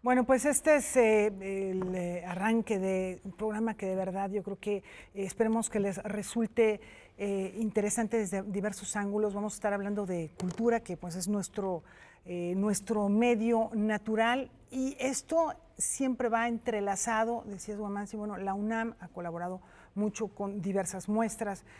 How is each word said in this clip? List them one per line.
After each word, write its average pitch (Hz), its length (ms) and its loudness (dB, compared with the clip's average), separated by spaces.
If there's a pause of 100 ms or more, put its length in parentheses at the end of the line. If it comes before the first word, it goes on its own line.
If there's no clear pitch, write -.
Bueno, 254 220 4
pues 262 200 4
este 294 320 6
es, - 200 0
eh, 220 300 8
el, 190 640 -2
eh, 175 320 -4
arranque 202 540 0
de 185 460 0
un 190 80 -10
programa 220 420 -2
que 202 120 -6
de 190 100 -2
verdad 190 340 -2
yo 196 140 -4
creo 202 120 -8
que, 208 200 -2
eh, 190 60 -6 (320)
esperemos 220 540 0
que 214 120 0
les 196 240 -2
resulte, 214 760 2 (380)
eh, 196 380 -2
interesante 214 600 0
desde 196 260 0
diversos 202 520 -4
ángulos. 208 400 0
Vamos 202 200 -4
a - 20 -12
estar 208 160 0
hablando 202 340 -2
de 170 320 -4
cultura, 226 400 2
que 190 180 -6
pues 175 200 -8
es 180 100 -4
nuestro, 190 560 -2 (420)
eh, 175 320 -4
nuestro 202 520 0
medio 226 680 4
natural, 220 760 0 (180)
y 262 300 -2
esto 277 540 0 (220)
siempre 254 520 0
va 226 180 2
entrelazado, 226 1000 0
decías, 208 320 -8
Guamán, 202 300 -4
sí, 220 100 -10
bueno, 208 200 -6
la 190 180 -4
unam 220 460 -2
ha 180 80 -12
colaborado 175 520 -6 (360)
mucho 208 320 -2
con 202 340 -6
diversas 190 460 -2
muestras, 214 560 0 (160)